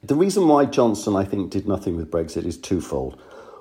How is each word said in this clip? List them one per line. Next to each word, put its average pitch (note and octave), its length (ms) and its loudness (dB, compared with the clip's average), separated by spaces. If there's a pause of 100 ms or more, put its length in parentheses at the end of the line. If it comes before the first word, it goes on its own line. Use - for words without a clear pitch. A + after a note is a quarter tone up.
The C#3 120 -2
reason F#3+ 320 2
why C#3+ 200 6
Johnson, A2 500 2
I F#2+ 80 2
think, F#2+ 260 -4
did G2 160 -4
nothing F#2 300 -2
with D#2+ 140 -8
Brexit E2+ 340 -4
is E2+ 120 -6
twofold. C#2+ 640 -4 (400)